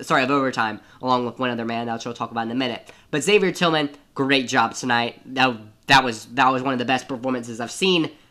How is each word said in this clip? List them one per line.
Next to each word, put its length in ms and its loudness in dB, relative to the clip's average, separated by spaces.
sorry, 220 2
of 80 0
overtime, 500 0
along 240 0
with 140 -8
one 120 -2
other 120 -4
man 220 -4
that 200 -6
I'll 80 -8
talk 180 -8
about 160 -4
in 40 -6
a 40 -4
minute. 360 -6
But 120 -2
Xavier 280 4
Tillman, 400 0
great 360 2
job 240 2
tonight. 480 -2
That, 200 2
that 160 6
was, 300 -4
that 180 4
was 100 0
one 120 -2
of 60 -2
the 60 -2
best 220 -2
performances 540 -6
I've 100 -6
seen 400 0